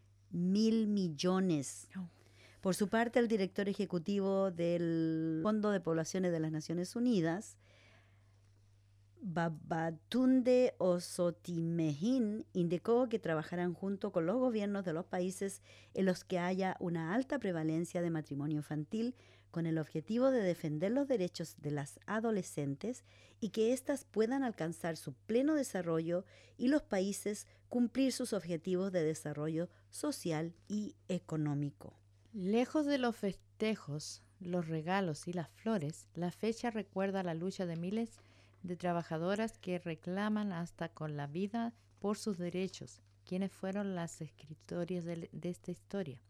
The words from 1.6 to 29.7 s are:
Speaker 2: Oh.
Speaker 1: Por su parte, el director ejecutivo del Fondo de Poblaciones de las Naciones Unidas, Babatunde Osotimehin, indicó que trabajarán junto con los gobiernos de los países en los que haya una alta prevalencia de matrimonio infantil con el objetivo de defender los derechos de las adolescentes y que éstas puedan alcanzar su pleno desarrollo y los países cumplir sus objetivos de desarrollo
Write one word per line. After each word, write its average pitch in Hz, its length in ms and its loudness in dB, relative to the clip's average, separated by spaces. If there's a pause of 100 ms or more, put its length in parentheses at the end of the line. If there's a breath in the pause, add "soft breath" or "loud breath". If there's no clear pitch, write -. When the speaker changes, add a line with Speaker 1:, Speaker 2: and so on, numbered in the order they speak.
Speaker 2:
Oh. 180 120 -8 (520 loud breath)
Speaker 1:
Por 185 140 2
su 202 140 2
parte, 233 300 4
el 240 80 6
director 202 420 2
ejecutivo 190 800 0
del 165 920 2
Fondo 214 280 2
de 196 80 2
Poblaciones 175 520 0
de 165 80 2
las 156 120 0
Naciones 165 440 -4
Unidas, 214 640 2 (1600 soft breath)
Babatunde 208 1600 2
Osotimehin, 175 1800 0
indicó 190 560 2
que 220 80 0
trabajarán 175 560 -2
junto 196 380 -4
con 165 140 0
los 190 120 2
gobiernos 208 480 0
de 175 80 -2
los 170 120 -2
países 185 560 -4 (320 loud breath)
en 190 120 2
los 185 180 2
que 185 140 -2
haya 185 420 0
una 170 340 -2
alta 262 260 0
prevalencia 165 640 0
de 170 100 0
matrimonio 151 460 -2
infantil 156 580 -2 (400 loud breath)
con 165 120 0
el 160 100 2
objetivo 214 540 2
de 254 100 4
defender 170 500 0
los 269 160 2
derechos 180 540 -2
de 147 100 -4
las 147 260 -4 (100)
adolescentes 202 960 -2 (340 loud breath)
y 202 120 -4
que 226 200 4
éstas 262 320 0
puedan 240 400 0
alcanzar 165 540 -4
su - 160 -8
pleno 269 420 2
desarrollo 170 720 0 (320 loud breath)
y 247 100 2
los 294 160 4
países 202 640 -2 (220 soft breath)
cumplir 247 420 2
sus 247 220 -4
objetivos 180 580 0
de 175 140 2
desarrollo 156 640 -2 (220 soft breath)